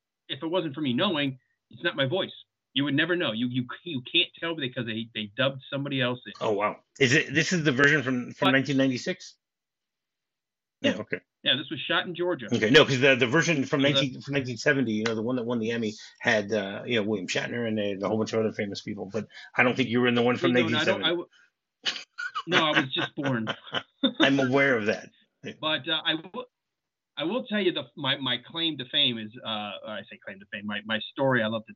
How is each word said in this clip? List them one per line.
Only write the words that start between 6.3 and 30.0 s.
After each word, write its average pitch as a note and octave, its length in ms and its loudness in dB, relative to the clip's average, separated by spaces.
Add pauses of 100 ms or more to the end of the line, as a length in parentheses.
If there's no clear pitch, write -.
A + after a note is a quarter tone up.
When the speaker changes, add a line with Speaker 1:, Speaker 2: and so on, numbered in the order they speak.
Speaker 2:
Oh, A2+ 120 0
wow! G2+ 240 0 (240)
Is C3 140 6
it, D3 180 2
this D#3 200 2
is E3+ 120 0
the D3+ 80 4
version C#3+ 300 4
from, B2 300 -2
from - 160 0
Speaker 1:
But C3 40 6
Speaker 2:
nineteen C3+ 240 2
ninety-six? C3+ 600 -2 (1500)
Speaker 1:
Yeah. - 160 4
Speaker 2:
Oh, - 20 -8
okay. - 200 -6 (220)
Speaker 1:
Yeah, C#3 140 0
this - 140 -8
was D3 100 -6
shot F3 260 0
in F3+ 80 -8
Georgia. E3+ 380 -4
Speaker 2:
Okay, G#2+ 180 2
no, C#3+ 140 12
'cause B2+ 160 2
the, C3+ 140 8
the B2+ 120 4
version D3 380 2
from D3 160 0
Speaker 1:
So C3+ 80 4
the C#3+ 60 4
Speaker 2:
nineteen, C3+ 260 0
from C#3 140 -8
nineteen B2+ 220 -2
seventy, C3+ 360 2
you G#2+ 120 0
know, A2+ 100 0
the A2 80 -2
one B2 140 -2
that A#2+ 80 -4
won A#2+ 140 -2
the A2 120 -2
Emmy A2+ 240 -2 (260)
had, G#2+ 320 0
uh, G2+ 320 -2
you A#2+ 120 0
know, G#2+ 60 2
William G2 260 -2
Shatner B2+ 380 -4
in A2 120 -2
it G2+ 140 -2
and G2 100 -6
a G2 60 -2
whole A2 100 0
bunch A2 140 -2
of A2+ 80 2
other A2 120 0
famous G2 300 -6
people, G2 300 -8
but G#2+ 140 -6 (300)
I B2+ 60 2
don't B2 140 2
think B2 120 0
you A#2 120 2
were B2 80 4
in A#2+ 60 2
the A#2+ 80 4
one A#2+ 140 4
from B2+ 160 2
Speaker 1:
No, B2 140 4
no, A2 120 0
I - 60 2
don't, G#2 160 2
Speaker 2:
nineteen - 40 -2
seventy. - 0 -
Speaker 1:
I D#3+ 60 2
w-, F3 180 -4 (1200)
no, E3 160 4
I D3+ 140 2
was C3 140 0
just - 240 -4
born. B2+ 320 -2 (340)
Speaker 2:
<laughs> - 380 -4
I'm C#3 200 6
aware C3+ 360 4
of G#2 100 -2
that. G#2+ 220 -2 (520)
Speaker 1:
But, D#3 280 -4
uh, D#3+ 160 -2
I D#3+ 100 0
will, F#4+ 300 -10 (720)
I D3 80 -4
will G#3+ 220 -2
tell G#3 140 -2
you F3+ 120 2
the, D#3 120 -6 (120)
my, C#3 220 -2
my B2+ 280 -2
claim E3 320 -4
to C3 120 -8
fame C3+ 280 2
is, G#2+ 120 -10 (140)
uh, A#2+ 40 -8
I G#2 520 -8 (100)